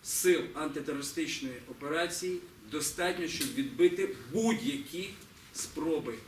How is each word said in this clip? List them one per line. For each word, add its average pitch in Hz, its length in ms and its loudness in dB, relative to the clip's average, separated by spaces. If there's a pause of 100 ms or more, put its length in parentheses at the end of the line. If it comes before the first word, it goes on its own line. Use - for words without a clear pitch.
сил 175 400 4 (120)
антитерористичної 139 1000 -2 (140)
операції 170 720 -2 (300)
достатньо, 175 580 0
щоб 131 260 -2
відбити 175 640 4 (160)
будь-які 220 800 0 (440)
спроби 147 600 -2 (120)